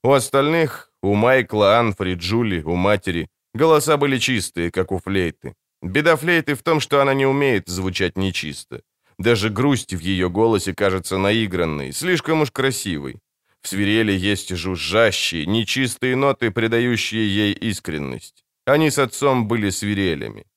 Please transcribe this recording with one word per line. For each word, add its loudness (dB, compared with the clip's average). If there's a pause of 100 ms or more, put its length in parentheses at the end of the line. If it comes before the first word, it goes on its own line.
У 4
остальных, 0 (100)
у 2
Майкла, 4
Анфри, 0
Джули, -2
у -2
матери, 0 (260)
голоса 4
были 2
чистые, -2
как -2
у -4
флейты. -4 (280)
Беда 2
флейты 0
в -10
том, 0
что 2
она 2
не 2
умеет 0
звучать -4
нечисто. -6 (360)
Даже 2
грусть 0
в -6
её 0
голосе 0
кажется -2
наигранной, -2
слишком 0
уж -2
красивой. -4 (460)
В -12
свирели 2 (200)
есть -6
жужжащие, 0
нечистые -2
ноты, 0
придающие 0
ей 0
искренность. -8 (220)
Они 4
с -2
отцом 0
были 0
свирелями. -4 (120)